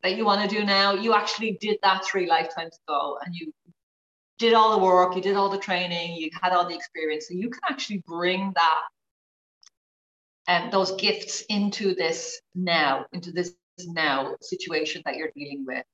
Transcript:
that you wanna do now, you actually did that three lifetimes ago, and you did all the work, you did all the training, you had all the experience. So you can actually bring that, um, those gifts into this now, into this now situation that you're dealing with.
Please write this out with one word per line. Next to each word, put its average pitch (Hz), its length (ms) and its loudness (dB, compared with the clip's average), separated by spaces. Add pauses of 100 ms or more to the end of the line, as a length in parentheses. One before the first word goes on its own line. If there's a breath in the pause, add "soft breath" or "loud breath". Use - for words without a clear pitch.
that 190 160 0
you 226 80 0
wanna 208 200 4
do 214 180 0
now, 196 280 4
you 214 220 2
actually 214 380 0 (100)
did 208 200 -2
that 190 220 4
three 185 220 0
lifetimes 165 600 -2
ago, 147 380 -2
and 180 100 -10
you 165 160 -10 (880)
did 226 140 4
all 220 200 8
the 196 120 4
work, 185 320 6
you 185 60 -2
did 196 120 2
all 196 140 4
the 196 80 -2
training, 175 600 -2
you 160 120 -6 (140)
had 185 100 -4
all 175 160 2
the 170 80 -8
experience. 156 500 -6
So - 60 -12
you 190 160 -4
can - 220 -10
actually 214 360 -6
bring 185 480 -2
that, 165 280 2 (1600)
um, 175 240 2
those 190 260 2
gifts - 520 -4
into 202 460 0
this 165 440 -4 (160)
now, 156 600 0
into 175 180 -10
this 175 240 -4 (300)
now 147 560 -2
situation 160 640 -4
that 135 100 -6
you're 156 180 -6
dealing 143 300 -10
with. 131 300 -8